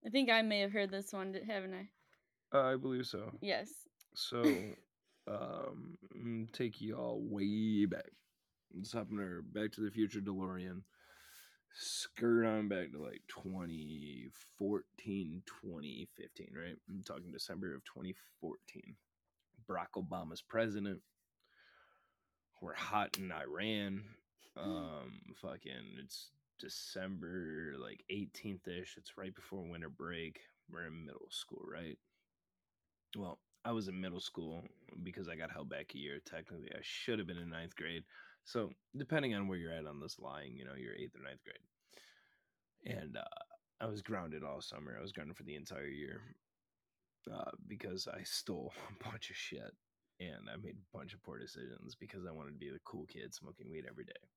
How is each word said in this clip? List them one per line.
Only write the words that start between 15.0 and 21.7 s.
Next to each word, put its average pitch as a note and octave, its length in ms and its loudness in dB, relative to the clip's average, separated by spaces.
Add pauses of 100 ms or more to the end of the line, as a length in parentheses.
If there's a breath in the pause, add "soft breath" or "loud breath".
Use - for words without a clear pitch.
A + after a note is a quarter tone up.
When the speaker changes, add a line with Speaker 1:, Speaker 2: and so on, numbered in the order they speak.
Speaker 2:
twenty D2+ 720 -6
fifteen, - 380 -12
right? E2 220 -4 (120)
I'm F#2+ 140 -4
talking F2 300 -6
December E2+ 420 -2
of C2+ 100 -8
twenty F#2 300 -6 (260)
fourteen. - 560 -8 (720)
Barack F2 280 2
Obama's E2+ 460 -2
president. G2+ 580 4 (1600 soft breath)